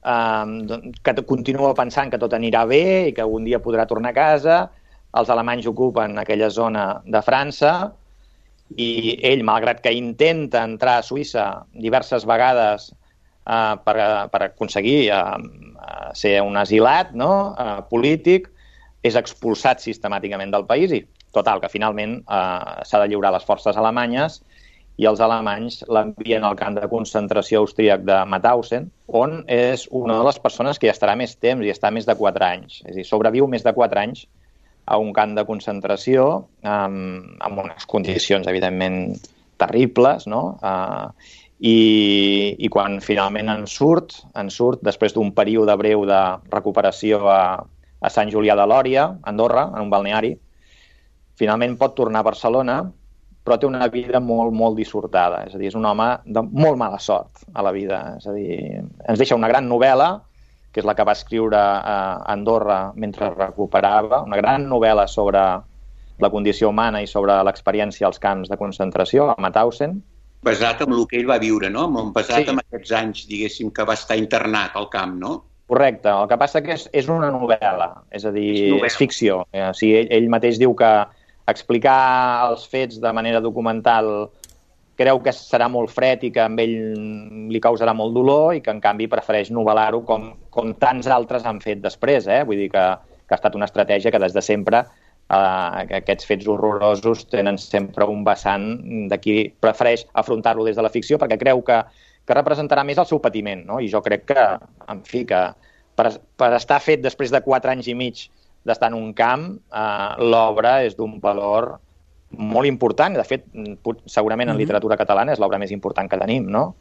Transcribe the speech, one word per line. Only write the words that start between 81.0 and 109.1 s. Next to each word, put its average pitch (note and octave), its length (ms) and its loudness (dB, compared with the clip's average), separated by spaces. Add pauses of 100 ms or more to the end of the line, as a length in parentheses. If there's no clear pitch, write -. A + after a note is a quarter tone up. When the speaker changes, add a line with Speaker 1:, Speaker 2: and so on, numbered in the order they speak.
Speaker 1:
explicar B2+ 1000 2
els A#2 160 -6
fets A#2+ 340 -6
de A#2 120 -2
manera A2+ 280 0
documental A2+ 880 0 (720)
creu C3 220 4
que B2+ 120 0
serà A#2+ 360 -2
molt A#2+ 240 -2
fred B2+ 320 0
i A#2+ 80 -4
que A#2+ 80 0
a A2 80 2
ell A2 1040 -6
li A2+ 80 -2
causarà A2+ 340 2
molt A2+ 200 -2
dolor D3 420 4
i D3 60 -8
que, - 100 -4
en G#2+ 80 -6
canvi, G#2+ 280 0
prefereix G#2+ 440 -2
novel·lar-ho A2 520 2
com, A2 260 -2 (200)
com A2+ 240 -4
tants B2+ 320 0
altres B2 380 0
han G#2+ 160 -6
fet G#2 240 -6
després, A#2+ 420 0
eh? A#2+ 180 4
Vull A2 120 -2
dir G2+ 160 -4
que, F#2+ 140 4 (420)
que G2 60 4
ha - 40 -2
estat G#2 160 0
una G#2 140 -4
estratègia G#2 420 2
que A2+ 80 2
des F#2 160 2
de G2 80 0
sempre, G#2 380 2
eh, F#2 1040 -2
que F#2+ 140 -4
aquests G2 260 -2
fets G2+ 220 -2
horrorosos G#2 800 0
tenen G2+ 300 0
sempre G2+ 500 -2
un G#2 160 -6
vessant G2+ 420 0 (440)
de G2 100 -2
qui G#2+ 160 0 (240)
prefereix A#2 540 2
afrontar-lo A2+ 500 0
des G#2+ 120 0
de A2+ 60 -2
la A2 80 0
ficció D3 280 -2
perquè A2+ 200 0
creu B2+ 240 2
que, A#2+ 160 2 (500)
que B2 60 2
representarà C#3+ 480 0
més C#3+ 160 -2
el F3 80 2
seu D3+ 160 0
patiment, G#2 460 -4
no? A2 100 -6
I G#2 140 -4
jo - 100 2
crec G#2 300 -2
que, B2+ 160 4 (400)
en G2+ 160 -14
fi, B2 240 -6
que F#2 160 2 (540)
per, A2+ 100 4 (320)
per A#2+ 160 4
estar C#3 240 0
fet D#3 240 0
després C3+ 260 -4
de C3 140 0
quatre C3 260 0
anys B2+ 160 -4
i A#2+ 80 -6
mig B2 360 -8 (360)
d'estar A2+ 240 0
en A#2 60 -6
un A2 180 -8